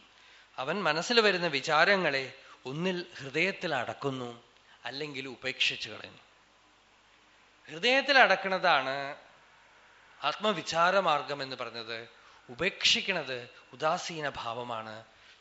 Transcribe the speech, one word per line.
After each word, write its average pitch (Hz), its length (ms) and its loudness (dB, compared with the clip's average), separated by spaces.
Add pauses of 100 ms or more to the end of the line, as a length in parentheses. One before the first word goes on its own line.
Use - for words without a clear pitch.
(580)
അവൻ 156 240 -4
മനസ്സിൽ 175 380 2
വരുന്ന 180 260 6
വിചാരങ്ങളെ 151 840 2 (340)
ഒന്നിൽ 175 400 -4 (120)
ഹൃദയത്തിൽ 160 560 -2
അടക്കുന്നു, 120 680 -6 (420)
അല്ലെങ്കിൽ 135 440 -10
ഉപേക്ഷിച്ചു 127 640 -4
കളയുന്നു. 101 280 -14 (1500)
ഹൃദയത്തിൽ 254 520 2
അടക്കണതാണ് 165 1000 4 (1080)
ആത്മവിചാരമാർഗം 160 1160 2
എന്ന് 131 140 -8
പറഞ്ഞത്. 117 520 -10 (400)
ഉപേക്ഷിക്കണത് 135 1000 -2 (240)
ഉദാസീന 156 560 -4
ഭാവമാണ്. 113 760 -8 (360)